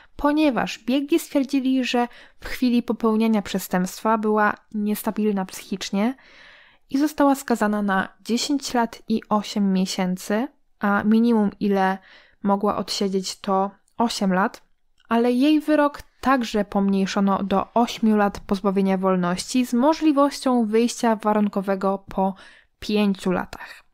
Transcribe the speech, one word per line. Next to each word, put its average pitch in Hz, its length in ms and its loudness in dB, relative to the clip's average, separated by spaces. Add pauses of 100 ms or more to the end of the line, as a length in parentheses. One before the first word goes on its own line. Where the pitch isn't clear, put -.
(160)
ponieważ 285 600 0
biegi 285 400 0
stwierdzili, 262 640 0
że 240 240 0 (320)
w - 60 -16
chwili 240 360 2
popełnienia 220 600 2
przestępstwa 190 760 -2
była 214 360 2 (200)
niestabilna 208 720 -2
psychicznie 202 680 -4 (760)
i 269 80 -2
została 285 360 2
skazana 214 480 -2
na 190 260 0 (120)
dziesięć 269 540 -4
lat 233 340 -2
i 220 200 0
osiem 202 440 0
miesięcy, 190 760 -2 (320)
a 202 240 0
minimum, 220 460 4 (100)
ile 190 380 0 (440)
mogła 202 340 0
odsiedzieć, 196 640 -4
to 196 300 0 (280)
osiem 208 340 0
lat, 196 300 -2 (460)
ale 233 240 2
jej 294 280 4
wyrok 294 420 0 (180)
także 233 440 0
pomniejszono 196 800 0
do 196 320 -2
ośmiu 226 420 2
lat 202 240 0
pozbawienia 196 580 0
wolności 185 680 0
z - 80 -4
możliwością 277 920 2
wyjścia 226 500 0
warunkowego 196 920 0
po 190 260 -2 (440)
pięciu 202 540 0
latach. - 500 -8 (120)